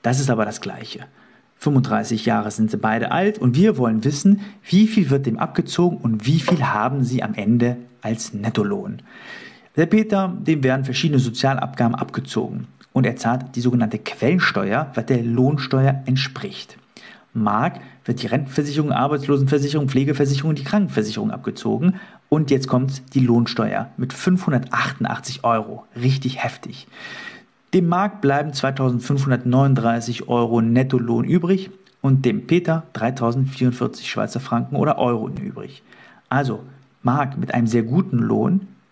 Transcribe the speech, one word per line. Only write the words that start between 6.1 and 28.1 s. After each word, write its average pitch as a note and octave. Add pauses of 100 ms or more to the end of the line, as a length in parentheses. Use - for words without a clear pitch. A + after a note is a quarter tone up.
wie D#3
viel D#3
haben B2
sie B2
am G#2+
Ende A#2+ (240)
als A2
Nettolohn. G2+ (760)
Der E3
Peter, G3
dem D#3
werden C3
verschiedene C#3+
Sozialabgaben A#2+
abgezogen - (260)
und -
er A#2+
zahlt B2+
die B2
sogenannte A#2
Quellensteuer, B2
was A2+
der B2
Lohnsteuer C3+
entspricht. - (540)
Marc A2 (240)
wird A#2+
die -
Rentenversicherung, D3
Arbeitslosenversicherung, C#3
Pflegeversicherung C#3
und D3+
die -
Krankenversicherung A2
abgezogen B2 (340)
und D3+
jetzt C#3
kommt -
die C3+
Lohnsteuer A#2
mit B2+
fünfhundertachtundachtzig -
Euro. A2 (100)
Richtig B2+
heftig. - (840)
Dem F3+
Marc F#3+